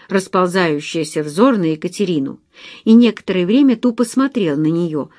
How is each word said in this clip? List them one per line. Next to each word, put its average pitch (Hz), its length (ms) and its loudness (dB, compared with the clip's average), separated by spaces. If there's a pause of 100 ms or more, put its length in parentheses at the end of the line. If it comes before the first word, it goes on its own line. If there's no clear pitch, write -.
расползающийся 175 1120 -2
взор 196 360 0
на 165 160 0
Екатерину 170 640 -4 (440)
и 220 100 4
некоторое 208 520 2
время 247 320 2
тупо 240 260 -2
смотрел 233 540 -2
на 156 100 0
нее, 160 500 -4